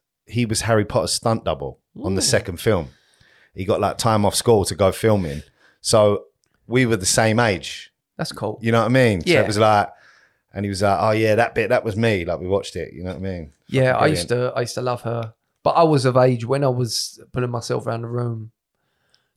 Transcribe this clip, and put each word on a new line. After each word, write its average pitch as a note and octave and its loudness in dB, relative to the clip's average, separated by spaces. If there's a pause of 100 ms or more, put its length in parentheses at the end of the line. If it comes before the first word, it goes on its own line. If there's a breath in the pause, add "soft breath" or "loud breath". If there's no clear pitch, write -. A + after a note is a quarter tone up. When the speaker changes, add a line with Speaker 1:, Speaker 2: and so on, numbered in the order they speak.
(280)
Speaker 1:
He A#2 -2
was G#2 -4
Harry G#2+ 2
Potter's - -2
stunt A2+ -2
double C#2 -6 (240)
on F#2+ -4
the F#2+ -2
Speaker 2:
Ooh. - -2
Speaker 1:
second F#2 -2
film. F2 -2 (680 soft breath)
He F#2 -8
got, F2+ 0
like, G2 -2
time A2 2
off G2 2
school G#2+ 4
to F2 -6
go F#2+ 4
filming. F2 0 (400 soft breath)
So G#2+ 4 (420)
we B2 2
were A2+ 2
the F#2 -6
same A2 2
age. - -2 (260)
Speaker 2:
That's - -8
cool. G#2+ -8
Speaker 1:
You A2+ -2
know A#2 4
what G#2+ 2
I A2 0
mean? A#2+ 4
So F3 0
Speaker 2:
Yeah. D#3 4
Speaker 1:
it G#2+ 0
was G#2 -2
like, G#2+ 4 (640 soft breath)
and G2+ -6
he G2+ -4
was G2 -4
like, G2 2
"Oh, A2 2
yeah, A2 2
that A2+ 2
bit, G#2+ 0
that A#2+ 2
was G2+ -4
me." G#2+ 2
Like, E2 -4
we F2+ -8
watched G2 -2
it, D#2 -8
you D#2+ -14
know F#2 -8
what D#2+ -10
I - -12
mean? F2+ -10 (160)
Speaker 2:
Yeah, B2+ 0
I A2+ 0
Speaker 1:
Fucking D3 2
Speaker 2:
used - -4
to, B2 -2
I A#2 -2
used A#2+ -6
to A#2+ -6
love B2 -4
her. A2+ -6 (300)
But - 2
I E3+ 4
was D3 4
of B2+ 2
age B2+ 4
when C3+ -2
I C3 2
was B2 -4 (140)
pulling B2 -4
myself A#2+ -6
around A#2 -4
the A#2 -10
room A#2 -6 (840)